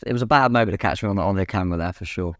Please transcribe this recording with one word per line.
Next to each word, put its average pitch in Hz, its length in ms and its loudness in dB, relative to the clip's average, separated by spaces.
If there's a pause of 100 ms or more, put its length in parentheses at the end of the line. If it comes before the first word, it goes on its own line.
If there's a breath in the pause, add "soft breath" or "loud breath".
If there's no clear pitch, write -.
it - 80 -4
was 120 100 0
a 120 40 -2
bad 131 240 4
moment 113 220 2
to 98 60 -2
catch - 220 -2
me 107 80 -2
on, 98 100 0
on 95 180 0
the 95 100 0
camera 90 320 -2
there 87 140 -4
for - 120 -14
sure. 87 360 -6